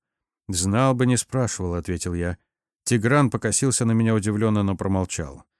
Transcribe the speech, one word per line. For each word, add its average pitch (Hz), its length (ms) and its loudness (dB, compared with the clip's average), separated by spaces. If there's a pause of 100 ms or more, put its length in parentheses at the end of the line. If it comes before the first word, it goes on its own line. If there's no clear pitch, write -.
(480)
"Знал 101 460 2
бы, 123 120 0
не 123 100 4
спрашивал", 107 580 -2
ответил 87 400 -4
я. 87 240 -4 (460)
Тигран 120 460 2
покосился 120 540 0
на 113 80 2
меня 113 220 2
удивленно, 104 480 0
но 98 140 0
промолчал. 90 680 -4 (160)